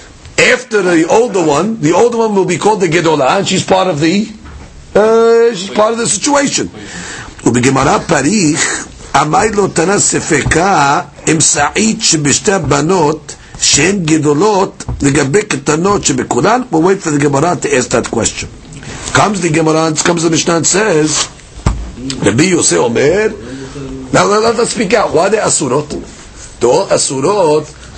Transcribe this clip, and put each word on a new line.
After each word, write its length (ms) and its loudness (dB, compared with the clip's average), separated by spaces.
after 440 2
the 260 2
older 360 2
one, 360 0
the 120 2
older 260 2
one 160 0
will 100 2
be 140 -2
called 220 0
the 80 0
גדולה, 500 2
and 100 -2
she's 160 0
part 240 2
of 120 -2
the... 280 0
Uh, 600 4
she's 160 -8
part 220 2
of 60 -4
the 80 -2
situation. 600 0
ובגמרא 520 2
פריך, 920 0
אמר 320 0
לו 160 0
תנא 300 0
ספקה, 1000 0
אם 120 2
סעית 600 0
שבשתי 520 0
הבנות, 840 0
שהן 460 0
גדולות 800 0
לגבי 400 2
קטנות 640 0
שבכולן, 680 0
we'll 120 2
wait 200 2
for 80 -4
the 80 0
Gemara 380 0
to 200 -6
ask 140 0
that 200 0
question. 380 -4
Comes 260 0
the 100 0
Gemara, 420 2
comes 180 0
the 80 2
Mishnah 260 0
and 100 0
says, 600 0
רבי 220 2
יוסי 320 2
אומר, 520 2
now 120 2
let, 180 2
let 160 0
us 120 0
speak 240 0
out. 180 2
Why 160 2
they 100 0
אסורות? 1200 -4
They're 100 4
all 180 2
אסורות 840 0